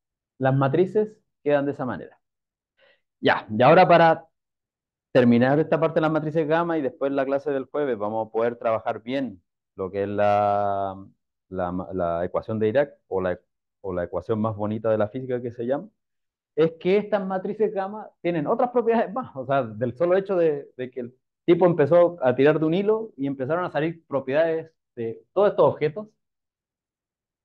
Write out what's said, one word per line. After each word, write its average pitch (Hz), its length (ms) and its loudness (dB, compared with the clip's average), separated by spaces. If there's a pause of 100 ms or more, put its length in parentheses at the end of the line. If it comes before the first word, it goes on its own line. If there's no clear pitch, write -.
(380)
las 131 160 2
matrices, 185 640 0 (240)
quedan 143 240 0
de 143 60 -2
esa 131 120 -8
manera. 101 360 -10 (1000)
Ya, - 300 2
y 107 120 0
ahora 165 260 8
para 165 380 4 (840)
terminar 123 460 4
esta 156 220 0
parte 160 160 0
de 165 60 0
las 156 100 0
matrices 156 340 -2
gamma 165 320 -2
y 151 40 -4
después 131 280 -4
la 139 140 -2
clase 139 260 -4
del 135 140 -4
jueves 139 340 -4
vamos 107 300 -4
a - 20 -20
poder 117 260 -2
trabajar 113 460 -4
bien 120 400 -8 (320)
lo 95 160 -8
que 98 140 -4
es 101 40 -4
la, 101 960 0 (440)
la, 90 440 -6
la 87 320 -2
ecuación 90 360 -6
de 107 60 0
Dirac 139 280 0 (140)
o 95 120 -4
la, 92 200 -4 (400)
o 95 120 -10
la 90 120 -4
ecuación 110 360 -6
más 110 140 -2
bonita 107 340 -6
de 110 100 2
la 107 100 0
física 127 340 -8
que 120 80 -8
se 120 160 -10
llama, 147 220 -4 (680)
es 165 240 2
que 180 180 0
estas 208 300 -2
matrices 196 480 -4
gamma 196 340 -8 (120)
tienen 170 260 -2
otras 240 240 0
propiedades 226 420 0
más. 247 220 -8
O 135 120 -8
sea, 139 180 0
del 113 320 -6
solo 175 200 2
hecho 196 200 -2
de, 156 400 0
de 127 140 -8
que 127 100 -12
el 120 160 -10 (280)
tipo 175 220 6
empezó 170 560 4
a 127 140 2
tirar 151 240 4
de 156 60 0
un 160 80 0
hilo 214 420 -2
y 135 100 -6
empezaron 143 380 -4
a 170 60 -6
salir 165 360 -4
propiedades 156 640 -2 (260)
de 113 260 -8 (100)
todos 196 180 2
estos - 140 2
objetos, 151 440 -2 (1400)